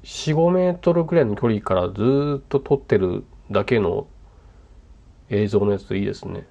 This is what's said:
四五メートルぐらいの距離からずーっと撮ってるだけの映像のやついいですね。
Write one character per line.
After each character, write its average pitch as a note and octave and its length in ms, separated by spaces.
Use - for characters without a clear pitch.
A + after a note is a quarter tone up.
四 - 280
五 E3 200
メ F#3 180
ー F3 80
ト F3 160
ル E3+ 100
ぐ E3 140
ら D3 60
い - 20
の G#2 100
距 A#2+ 140
離 G#2 100
か - 140
ら F2+ 160
ず G2+ 120
ー C#3 380
っ - 80
と - 140
撮 C#3 160
っ - 20
て - 180
る F#2+ 280
だ G2+ 140
け A#2 140
の F#2 280
映 G#2 180
像 G#2 140
の G2+ 100
や G2 80
つ - 160
い G2+ 80
い - 20
で G2 80
す - 140
ね。 F2+ 240